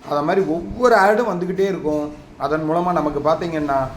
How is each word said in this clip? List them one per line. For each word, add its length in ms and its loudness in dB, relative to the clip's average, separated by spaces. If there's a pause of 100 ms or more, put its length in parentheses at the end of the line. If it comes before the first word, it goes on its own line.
அத 140 -2
மாதிரி 240 2
ஒவ்வொரு 480 0
ஆடும் 340 4
வந்துகிட்டே 320 -4
இருக்கும். 520 -2 (240)
அதன் 340 -2
மூலமா 220 0
நமக்கு 380 0
பார்த்தீங்கன்னா 560 -2 (100)